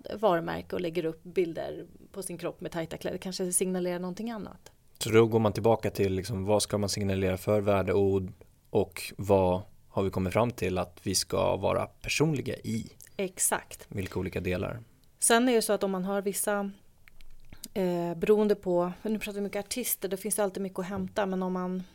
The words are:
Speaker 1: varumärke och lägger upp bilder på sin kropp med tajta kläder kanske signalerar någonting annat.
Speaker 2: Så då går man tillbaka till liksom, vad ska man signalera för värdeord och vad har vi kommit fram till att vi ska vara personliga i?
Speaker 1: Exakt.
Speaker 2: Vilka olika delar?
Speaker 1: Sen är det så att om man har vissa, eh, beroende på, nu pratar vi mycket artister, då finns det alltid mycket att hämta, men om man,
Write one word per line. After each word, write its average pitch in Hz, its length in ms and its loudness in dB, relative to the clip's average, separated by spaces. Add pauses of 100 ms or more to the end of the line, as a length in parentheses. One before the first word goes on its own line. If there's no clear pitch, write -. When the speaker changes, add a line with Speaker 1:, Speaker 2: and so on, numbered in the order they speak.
(200)
Speaker 1:
varumärke 170 560 0
och 185 60 -2
lägger 165 240 -2
upp 165 180 -6
bilder 165 640 -4 (260)
på 190 120 -10
sin 175 140 -8
kropp 165 240 -8
med 156 100 -8
tajta 165 260 -6
kläder - 200 -6
kanske 180 360 -4
signalerar 180 460 -2
någonting 185 320 -8
annat. - 400 -14 (280)
Speaker 2:
Så 107 100 -4
då 113 180 8
går 110 120 4
man 107 140 4
tillbaka 107 360 4
till 98 240 2
liksom, 95 320 -2
vad 104 180 4
ska - 140 0
man 101 120 0
signalera 95 480 0
för 107 240 2
värdeord 95 720 4 (380)
och - 480 -2
vad 95 440 4 (280)
har 101 140 0
vi 95 60 0
kommit 92 240 -2
fram 113 180 2
till 92 260 -2
att - 260 -4
vi 92 120 0
ska 95 420 2
vara 95 280 0
personliga - 680 -2
i? - 360 -6 (260)
Speaker 1:
Exakt. - 720 -4
Speaker 2:
Vilka 92 300 -6
olika 90 220 -4
delar? 90 380 -4 (400)
Speaker 1:
Sen 240 300 4
är 247 60 4
det 220 60 4
så 214 120 0
att 202 100 0
om 196 80 0
man 185 140 -2
har 196 160 -2
vissa, 202 500 -2 (1000)
eh, 175 420 0
beroende 208 400 4
på, 180 360 0 (100)
nu 220 180 -2
pratar 208 200 -8
vi - 20 -4
mycket 202 240 -4
artister, - 440 -4
då 190 80 -2
finns 196 180 -4
det 214 80 2
alltid 196 200 -2
mycket 190 160 -6
att 185 60 -4
hämta, 190 400 -2
men 185 180 0
om 185 100 -2
man, 185 300 -4 (120)